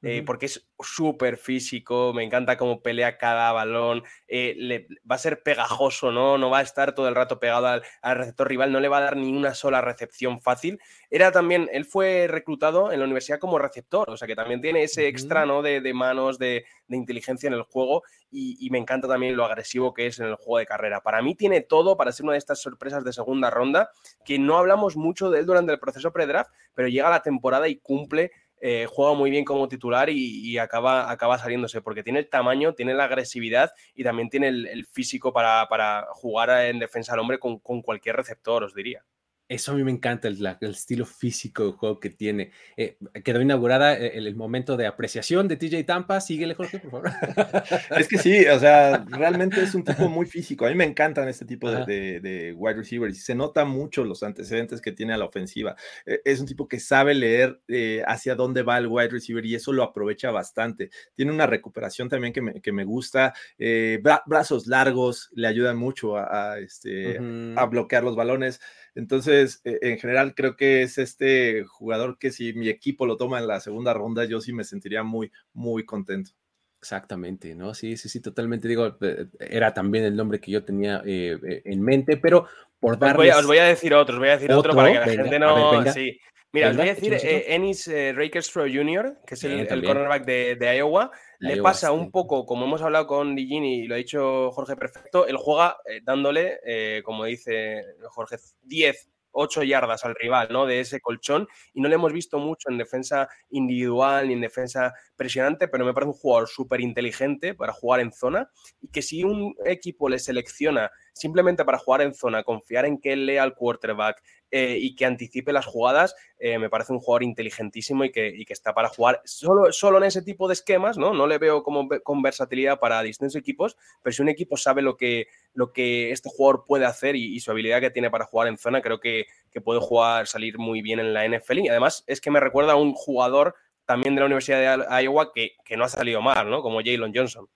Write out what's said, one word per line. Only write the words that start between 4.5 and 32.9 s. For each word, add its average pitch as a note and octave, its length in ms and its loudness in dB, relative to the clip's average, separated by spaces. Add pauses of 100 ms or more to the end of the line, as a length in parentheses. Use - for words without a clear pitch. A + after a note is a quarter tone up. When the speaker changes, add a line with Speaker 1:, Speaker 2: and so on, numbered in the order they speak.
Speaker 1:
le, A#2 320 -8 (200)
va C3+ 60 0
a - 20 -6
ser D#3 260 -4
pegajoso, C3 680 0
¿no? C3+ 260 2
No C3 120 0
va C3+ 100 4
a - 20 0
estar C#3 320 -2
todo C3+ 140 -2
el B2 80 0
rato B2 240 0
pegado A#2+ 280 0
al, B2 160 0 (180)
al B2 160 0
receptor B2+ 320 -4
rival, C3+ 240 0
no C3+ 80 2
le C#3 80 2
va C#3 80 2
a C#3+ 40 4
dar C#3 140 0
ni C3 160 -4
una C#3 220 -2
sola C3 260 0
recepción B2 640 -6
fácil. D#3 400 -2 (280)
Era F#3 220 6
también, F3 400 4
él C#3+ 140 -4
fue F#3 420 0
reclutado D#3+ 640 0
en D3+ 80 -2
la C3+ 60 0
universidad C3+ 340 -4
como F3 200 -2
receptor, C#3 500 -2
o A2 80 -10
sea A#2 100 -12
que A2 80 -6
también A#2 240 -4
tiene D#3 240 0
ese D3+ 200 -2
Speaker 2:
Ujú. C#3+ 40 2
Speaker 1:
extra, C#3+ 380 0
¿no? C#3+ 160 0
De, C#3+ 180 0
de C3 140 -6
manos, C3 440 -2
de, B2 280 -4 (240)
de B2 80 -6
inteligencia B2 500 -6
en C3 60 -2
el A#2 80 -4
juego C3 420 -2 (260)
y, C3 300 -10
y B2+ 120 -10
me B2+ 80 0
encanta C3 280 -4
también B2+ 300 0
lo A#2+ 80 2
agresivo A#2+ 480 -4
que A#2+ 140 -4
es A#2+ 120 -10
en A#2 60 -6
el A2+ 100 -4
juego A#2 220 -2
de A2+ 80 0
carrera. G#2 340 -4
Para A2 220 0
mí C#3+ 120 -2
tiene F#3 280 2
todo F3 340 4
para C3 160 0
ser D3 140 -10
una D3+ 80 0
de C#3+ 60 0
estas C#3+ 220 -6
sorpresas C3+ 440 -8
de B2 80 -6
segunda B2 360 -2
ronda, C3+ 400 2 (360)
que C#3+ 120 -2
no C#3+ 200 4
hablamos F#3+ 400 4
mucho F#3 320 -2
de D#3+ 100 4
él D#3+ 60 0
durante F3 260 2
el C#3+ 80 -2
proceso D3 320 -6
pre-draft, E3 400 -2 (240)
pero B2+ 140 0
llega C3+ 200 2
la E3+ 120 4
temporada C3 480 0
y C#3 80 -6
cumple, D3+ 540 -2 (340)
eh, A#2 240 -2
juega C#3+ 240 2
muy C#3 160 2
bien C#3+ 140 0
como C#3 240 -2
titular B2+ 420 0
y, B2+ 300 -4
y A#2 180 -6
acaba, A#2+ 540 0
acaba A#2+ 260 2
saliéndose, A#2+ 440 -6
porque G#2+ 200 -10
tiene B2 180 -2
el D3+ 100 -6
tamaño, C3+ 440 0
tiene B2+ 200 -4